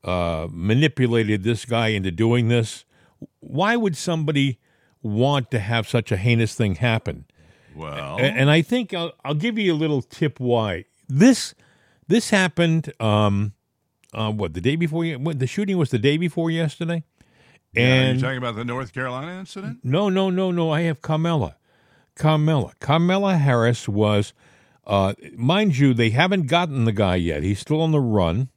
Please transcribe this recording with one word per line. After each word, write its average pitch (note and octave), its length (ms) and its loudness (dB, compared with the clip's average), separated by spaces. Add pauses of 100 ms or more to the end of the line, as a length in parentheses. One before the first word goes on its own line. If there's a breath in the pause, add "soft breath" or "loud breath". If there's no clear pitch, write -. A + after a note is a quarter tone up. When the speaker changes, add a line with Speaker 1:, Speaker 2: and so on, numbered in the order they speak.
Speaker 1:
uh, E2+ 460 -2
manipulated A2+ 920 0
this A2+ 220 -4
guy A#2 240 -2
into F#2+ 220 -2
doing A2+ 380 0
this. A#2 360 -2 (560 soft breath)
Why F3 360 -2
would G3+ 200 -2
somebody D3 640 -2 (440)
want B2 480 0
to A#2 80 -2
have A2 300 -2
such A#2 240 -2
a G2 40 0
heinous A2+ 380 0
thing G2+ 220 -2
happen? A2 480 -2 (500 soft breath)
Speaker 2:
Well, D2+ 440 -10
Speaker 1:
A-, A#2+ 40 0
and C3+ 280 2
I D#3+ 120 4
think A#3 320 -4
I'll, E3+ 180 -6 (120)
I'll C#3+ 100 -4
give G#3+ 240 -2
you F#3+ 140 2
a D#3 40 0
little D3+ 260 0
tip - 380 -4
why. A2 440 0 (240)
This, G3+ 460 4 (520 soft breath)
this A3 240 0
happened, E3+ 680 2
um, G#2 540 2 (580)
uh, A2 200 -4
what, F#2+ 220 -6
the F#2 60 -6
day C3+ 160 0
before E3 280 -2
ye-, D#3+ 120 -6
what, D3 220 -6
the B2+ 80 -2
shooting G3 320 -4
was D3 120 0
the A#2+ 80 -2
day C#3 180 2
before E3 340 -2
yesterday? E3 520 -4 (680 soft breath)
Speaker 2:
Yeah, A#2+ 100 2
are B2 40 4
you B2+ 60 4 (180)
Speaker 1:
And B2+ 100 0
Speaker 2:
talking C3 180 -2
about A#2+ 180 -4
the A#2+ 80 -6
North A#2+ 300 -8
Carolina C3 460 -8
incident? F3+ 420 -14
Speaker 1:
No, E3 260 0
no, F#3+ 220 0
no, F#3 220 0
no. E3+ 180 0
I D#3 120 0
have E3 200 -2
Carmela. D#3 540 0 (580 soft breath)
Carmela. D3+ 680 2
Carmela F3+ 560 2
Harris A#2+ 520 2
was, G#2 440 2 (540 soft breath)
uh, G2 280 0 (220)
mind E3 420 2
you, C3+ 140 6
they A#2 180 4
haven't F3 360 2
gotten D3+ 380 0
the A2+ 80 2
guy G2 240 2
yet. E2 260 -2
He's G2 160 0
still D#3 240 -2
on D#3+ 80 0
the D3 100 2
run. G#2+ 560 0